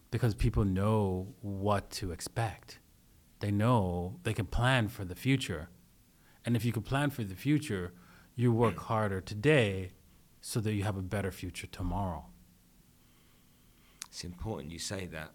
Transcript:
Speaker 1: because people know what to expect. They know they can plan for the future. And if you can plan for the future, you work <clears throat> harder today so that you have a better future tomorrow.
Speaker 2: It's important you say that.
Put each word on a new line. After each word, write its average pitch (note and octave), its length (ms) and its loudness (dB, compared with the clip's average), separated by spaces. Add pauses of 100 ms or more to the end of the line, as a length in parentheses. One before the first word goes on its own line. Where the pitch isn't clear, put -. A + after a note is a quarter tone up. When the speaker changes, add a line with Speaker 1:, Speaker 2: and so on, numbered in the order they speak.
(100)
Speaker 1:
because A2+ 240 2
people A2+ 300 2
know G2 760 2
what G2 500 0
to - 220 -6
expect. - 640 -6 (600)
They G#2 100 0
know G2 720 2
they A2 100 0
can G#2 140 -2
plan B2 420 4
for G2 160 -10
the F2+ 120 -8
future. A#2+ 520 0 (800)
And A#2 80 4
if A2 100 2
you A#2+ 80 2
can G#2+ 100 -2
plan C#3 280 0
for A#2 140 -4
the F#2+ 100 -8
future, A2 580 0 (440)
you A#2+ 160 4
work A2 240 4
<clears throat> - 120 -8
harder G#2 320 2
today G#2 720 2 (480)
so - 200 -4
that G#2+ 140 0
you G2 100 0
have G2+ 120 -2
a F#2+ 60 -4
better F#2 300 -2
future - 340 -10
tomorrow. F2+ 600 -4 (1800)
Speaker 2:
It's - 160 -12
important F2 480 -8
you E2+ 60 -10
say F#2+ 280 -6
that. D#2 280 -10